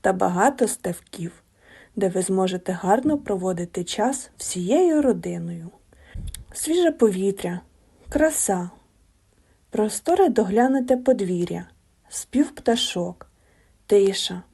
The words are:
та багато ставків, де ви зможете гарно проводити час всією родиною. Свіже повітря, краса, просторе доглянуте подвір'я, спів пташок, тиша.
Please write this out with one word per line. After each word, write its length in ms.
та 120
багато 560
ставків, 640
де 120
ви 140
зможете 500
гарно 460
проводити 640
час 520
всією 640
родиною. 680
Свіже 400
повітря, 680
краса, 640
просторе 580
доглянуте 680
подвір'я, 680
спів 460
пташок, 760
тиша. 560